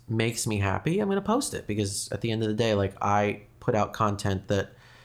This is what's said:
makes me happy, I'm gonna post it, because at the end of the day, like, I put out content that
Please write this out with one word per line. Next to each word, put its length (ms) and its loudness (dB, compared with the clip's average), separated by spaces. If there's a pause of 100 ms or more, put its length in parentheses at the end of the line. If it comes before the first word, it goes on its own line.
makes 380 0
me 120 0
happy, 420 0
I'm 80 0
gonna 120 0
post 340 0
it, 120 -8
because 460 -2
at 80 -6
the 100 -2
end 120 0
of 60 0
the 60 0
day, 200 2
like, 260 0
I 420 2 (180)
put 140 0
out 180 2
content 560 0
that 240 0 (320)